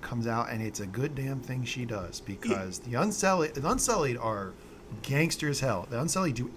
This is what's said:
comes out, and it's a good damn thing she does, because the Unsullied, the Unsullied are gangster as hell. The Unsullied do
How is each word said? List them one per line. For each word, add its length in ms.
comes 240
out, 240
and 100
it's 200
a 40
good 300
damn 240
thing 260
she 180
does, 380
because 560
the 160
Unsullied, 640
the 120
Unsullied 500
are 360
gangster 480
as 100
hell. 300
The 100
Unsullied 360
do 220